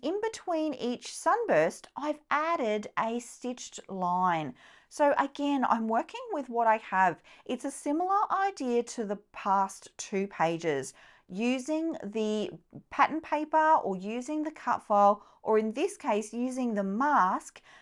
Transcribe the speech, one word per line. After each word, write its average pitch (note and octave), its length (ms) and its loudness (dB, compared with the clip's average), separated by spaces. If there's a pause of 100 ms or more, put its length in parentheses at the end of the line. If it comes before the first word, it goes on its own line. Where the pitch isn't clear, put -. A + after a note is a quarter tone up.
in F#4 180 -2
between E4+ 540 -4
each - 400 -6
sunburst, D#4+ 800 2
I've D4 220 -4 (120)
added C#4 580 0 (100)
a A3+ 220 -2
stitched - 680 -10
line. F3+ 680 0 (340)
So C#4+ 300 4
again, C#4+ 500 0
I'm A3+ 200 2
working D#4+ 320 -2 (120)
with D4 160 -6
what A#3 180 0
I A3 120 6
have. F#3 440 0 (220)
It's B3 200 -4
a C#4 60 -4
similar F4+ 480 0 (140)
idea D#4 500 0
to A#3 220 -6
the G3+ 140 -4 (140)
past G3 680 -2
two G3 280 -4
pages, E3 680 -2 (340)
using C4 720 -2
the G#3+ 480 -2 (400)
pattern D4 300 2
paper D#4 540 2 (100)
or G3 120 -2
using B3 460 -6
the D4+ 80 -4
cut A#3+ 320 -4
file, G3+ 400 6 (200)
or G#3+ 160 4
in G#3+ 140 0
this D#4 240 -2
case, A3 360 -2
using B3 420 -2
the G3+ 100 0
mask G3+ 760 2 (220)